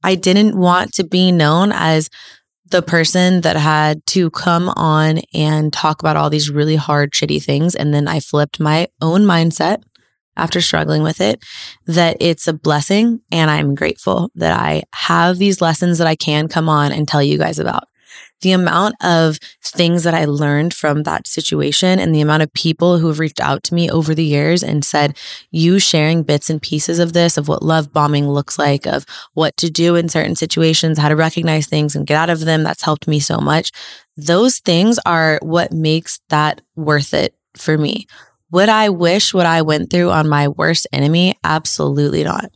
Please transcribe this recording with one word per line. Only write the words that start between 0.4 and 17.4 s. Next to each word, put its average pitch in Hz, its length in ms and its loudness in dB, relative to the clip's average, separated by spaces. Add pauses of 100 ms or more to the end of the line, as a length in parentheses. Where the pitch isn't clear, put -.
want 180 380 2
to 190 100 -2
be 180 280 2
known 170 400 4
as 160 400 0 (580)
the 180 140 2
person 175 580 2
that 160 140 0
had 151 500 0
to 175 240 0
come 175 460 0
on 156 460 2 (120)
and 156 400 0
talk 156 280 -2
about 156 160 0
all 151 120 0
these 147 220 -2
really 151 240 0
hard, 147 380 0
shitty 151 300 -2
things. 156 300 0
And 147 220 -2
then 147 120 0
I 160 120 -2
flipped 147 400 -2
my 156 300 0 (120)
own 165 200 2
mindset 170 600 2 (560)
after - 240 -4
struggling 151 420 0
with 80 160 -4
it, 214 240 -2 (440)
that 165 320 2
it's 165 280 0
a 160 60 -2
blessing. 196 680 0 (120)
And 160 200 2
I'm 147 240 0
grateful - 600 -2
that 165 220 0
I 156 260 -2 (100)
have 170 440 0
these 196 240 2
lessons 170 360 0
that 165 100 2
I 160 80 2
can 151 320 -2
come 160 220 -2
on 147 220 2
and 151 160 -4
tell 143 160 2
you 147 140 2
guys 160 220 -2